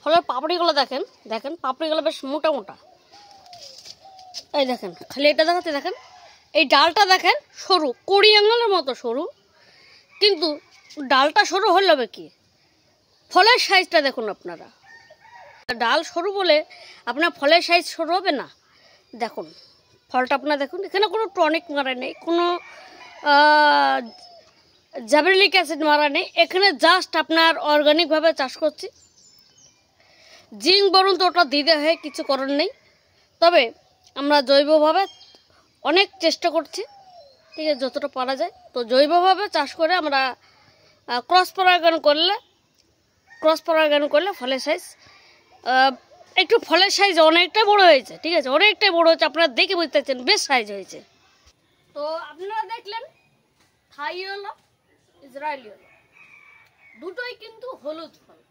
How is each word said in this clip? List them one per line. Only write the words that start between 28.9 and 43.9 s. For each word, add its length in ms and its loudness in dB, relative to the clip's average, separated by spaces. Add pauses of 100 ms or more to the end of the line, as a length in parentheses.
জিঙ্ক 220 2 (100)
বরং 240 4
তো 100 0
ওটা 140 2 (100)
দিতে 280 2
হয়, 240 0
কিছু 240 -10
করার 300 -4
নেই, 100 0 (720)
তবে 220 4 (560)
আমরা 180 0 (120)
জৈবভাবে 540 2 (880)
অনেক 180 2 (160)
চেষ্টা 320 0
করছি, 260 -6 (720)
ঠিক 180 -8
আছে, 120 -4
যতটা 340 -8
পারা 220 -6
যায়। 140 -6 (200)
তো 60 -8 (120)
জৈবভাবে 540 2 (100)
চাষ 140 -2 (100)
করে 220 0
আমরা, 200 -2 (100)
আহ, 1000 -14
ক্রস 280 2
পরাগায়ন 400 2 (100)
করলে, 280 0 (1080)
ক্রস 260 0
পরাগায়ন 460 0